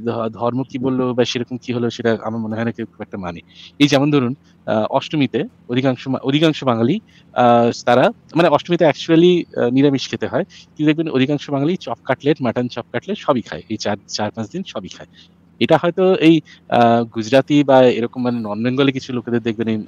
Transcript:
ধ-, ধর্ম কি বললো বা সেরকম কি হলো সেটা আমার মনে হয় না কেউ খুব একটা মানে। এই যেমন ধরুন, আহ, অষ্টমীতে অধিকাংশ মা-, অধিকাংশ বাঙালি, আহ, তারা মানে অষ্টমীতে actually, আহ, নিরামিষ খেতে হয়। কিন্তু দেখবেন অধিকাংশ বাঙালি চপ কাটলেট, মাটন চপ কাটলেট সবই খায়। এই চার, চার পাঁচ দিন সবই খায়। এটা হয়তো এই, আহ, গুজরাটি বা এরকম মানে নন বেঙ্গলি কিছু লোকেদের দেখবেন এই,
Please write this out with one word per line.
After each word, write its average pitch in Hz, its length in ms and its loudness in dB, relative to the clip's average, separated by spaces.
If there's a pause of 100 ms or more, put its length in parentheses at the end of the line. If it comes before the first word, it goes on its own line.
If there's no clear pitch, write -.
ধ-, 113 240 -4
ধর্ম 120 340 -4
কি 135 140 -10
বললো 127 360 -2
বা 120 120 2
সেরকম 123 320 -6
কি 120 160 -8
হলো 120 160 -2
সেটা 113 340 -2
আমার 113 180 -6
মনে 110 140 -6
হয় 113 100 -4
না 117 60 -2
কেউ 113 140 -8
খুব - 160 -18
একটা 107 160 -12
মানে। 85 220 -10 (400)
এই 147 80 6
যেমন 143 240 0
ধরুন, 135 240 0 (300)
আহ, 110 240 -2
অষ্টমীতে 135 540 -2 (260)
অধিকাংশ 127 380 -2
মা-, 131 120 -4
অধিকাংশ 147 440 0
বাঙালি, 123 360 0 (340)
আহ, 120 380 4 (140)
তারা 127 260 4 (240)
মানে 170 140 4
অষ্টমীতে 170 360 0
actually, 165 760 2
আহ, 120 80 2
নিরামিষ 135 400 2
খেতে 110 180 -6
হয়। 131 160 -4
কিন্তু - 420 -8
দেখবেন 156 240 2
অধিকাংশ 139 400 -2
বাঙালি 147 280 -2
চপ 117 280 -10
কাটলেট, 143 360 -2
মাটন 123 260 -2
চপ 120 240 -10
কাটলেট 185 260 -6
সবই 131 240 0
খায়। - 280 -12
এই 107 80 -6
চার, 104 200 -4 (100)
চার 104 240 -6
পাঁচ 110 200 -10
দিন 185 160 -8
সবই 101 200 -12
খায়। - 200 -18 (520)
এটা 151 220 4
হয়তো 185 340 2
এই, 160 260 4 (280)
আহ, 117 340 4
গুজরাটি 131 600 2
বা 131 200 6
এরকম 120 380 2
মানে 123 180 -2
নন 107 240 -6
বেঙ্গলি 131 280 0
কিছু 131 220 -8
লোকেদের 117 280 -2
দেখবেন 110 260 -4
এই, 110 200 -4